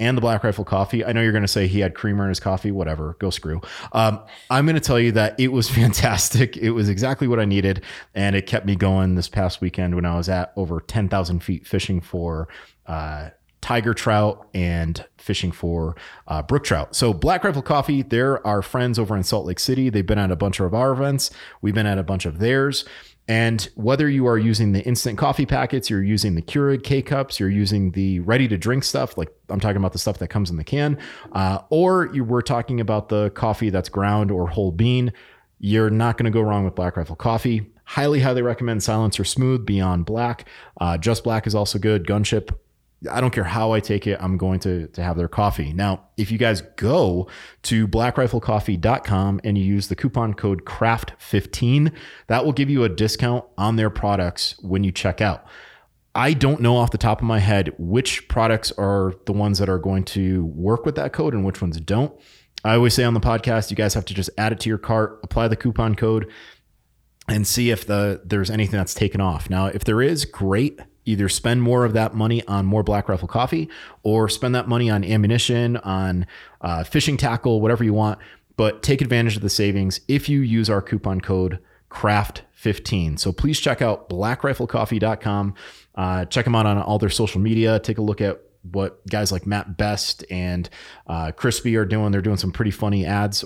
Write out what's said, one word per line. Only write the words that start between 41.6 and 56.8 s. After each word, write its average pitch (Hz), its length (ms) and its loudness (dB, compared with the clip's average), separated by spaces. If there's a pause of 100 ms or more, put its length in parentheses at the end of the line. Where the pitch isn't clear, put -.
good. 104 300 0
Gunship. 104 480 0 (540)
I 123 120 -2
don't 127 80 2
care 107 140 -2
how 110 280 0
I 110 80 2
take 101 260 -2
it, 98 140 -2
I'm 92 160 0
going 92 240 0
to, 87 280 -2
to - 140 -8
have 87 140 -2
their 87 100 0
coffee. 82 460 -2
Now, 95 460 -4
if 104 120 -2
you 110 60 -2
guys 110 240 2 (160)
go 98 520 0 (340)
to 110 240 2
black 113 320 0
rifle 123 240 0
coffee 107 340 0
dot 110 280 0
com 98 380 0
and 104 140 0
you 95 80 2
use 98 240 0
the - 80 -4
coupon 117 380 -2
code 98 320 -2
craft - 500 -2
fifteen, 135 760 0 (340)
that 123 180 0
will 147 80 2
give 139 160 0
you 135 160 2
a 107 60 2
discount 110 560 -2 (100)
on 110 200 2
their 110 120 2
products 98 720 -2
when 98 240 0
you 92 80 2
check - 300 -2
out. 98 240 -2 (680)
I 139 200 2
don't 139 260 2
know 120 160 4
off 117 140 2